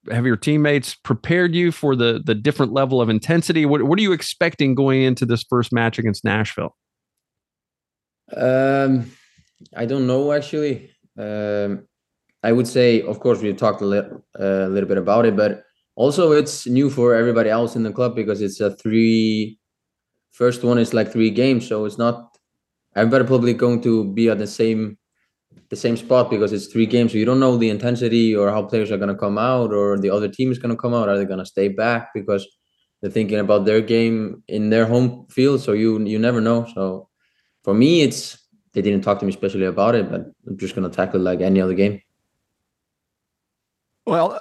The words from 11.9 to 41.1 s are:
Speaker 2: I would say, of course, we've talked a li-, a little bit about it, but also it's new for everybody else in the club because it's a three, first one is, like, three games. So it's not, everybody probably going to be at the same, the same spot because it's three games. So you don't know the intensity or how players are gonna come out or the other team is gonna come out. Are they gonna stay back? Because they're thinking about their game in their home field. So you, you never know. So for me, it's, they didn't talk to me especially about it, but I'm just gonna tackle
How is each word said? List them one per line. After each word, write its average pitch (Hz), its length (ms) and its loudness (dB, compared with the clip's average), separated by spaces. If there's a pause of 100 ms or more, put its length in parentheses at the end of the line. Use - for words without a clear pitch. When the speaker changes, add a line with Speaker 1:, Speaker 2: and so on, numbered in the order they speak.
Speaker 2:
I 113 100 0
would 120 160 2
say, 120 360 4
of 104 160 -6
course, 117 200 2
we've 101 160 -2
talked 104 260 0
a 104 40 -4
li-, 101 240 0 (260)
a 98 320 -2
little 98 220 -2
bit 98 80 2
about 101 280 2
it, 107 100 2
but 104 280 0 (320)
also 147 360 2
it's 147 340 0
new 131 240 2
for 120 240 2
everybody 113 380 2
else 113 240 -2
in 113 80 -2
the 107 80 -4
club 120 240 -2
because 104 260 -4
it's 98 180 -6
a 101 180 -2
three, 110 840 0 (720)
first 120 320 -2
one 120 160 2
is, 117 120 0
like, 110 200 0
three 113 180 2
games. 120 380 0
So 107 180 -4
it's 104 140 -10
not, 117 360 -4 (600)
everybody 113 300 4
probably 123 280 2
going 120 300 0
to 110 280 0
be 113 180 2
at 101 100 0
the 104 80 -4
same, 110 500 -2 (720)
the 104 60 -10
same 117 200 -2
spot 123 360 2
because 104 200 0
it's 101 160 -6
three 113 200 0
games. 117 240 2
So 107 80 -2
you 107 60 0
don't 127 140 2
know 127 180 4
the 113 120 2
intensity 113 640 0
or 101 140 2
how 104 140 -2
players 107 280 -2
are 101 60 -4
gonna 101 180 -4
come 101 220 -4
out 120 340 0
or 101 280 0
the 98 100 -2
other 104 200 -2
team 127 220 -4
is 123 60 -4
gonna 120 180 -4
come 120 200 -4
out. 110 140 0
Are 101 80 2
they 101 80 -2
gonna 92 200 -8
stay 98 220 -2
back? 113 460 -2
Because 101 340 -4 (540)
they're 98 100 -6
thinking 107 280 -2
about 101 260 2
their 107 160 4
game 113 640 -2
in 107 220 -4
their 113 160 4
home 123 440 0
field. 131 320 2
So 107 120 -2
you, 107 320 0
you 107 140 -2
never 117 220 2
know. 117 320 0
So 95 360 -6 (540)
for 98 100 0
me, 151 300 4
it's, - 340 -4 (360)
they 101 100 -2
didn't 101 180 0
talk 101 160 0
to 101 80 -6
me 95 60 -2
especially 95 340 -4
about 98 300 0
it, 95 160 -2
but 90 160 -8 (180)
I'm 95 120 -12
just 98 180 -10
gonna 92 140 -4
tackle 92 300 -2